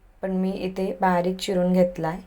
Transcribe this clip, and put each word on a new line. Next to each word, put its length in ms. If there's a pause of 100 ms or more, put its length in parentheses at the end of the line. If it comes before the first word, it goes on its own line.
(220)
पण 80
मी 200
इथे 500
बारीक 360
चिरून 360
घेतला 360
आहे. 180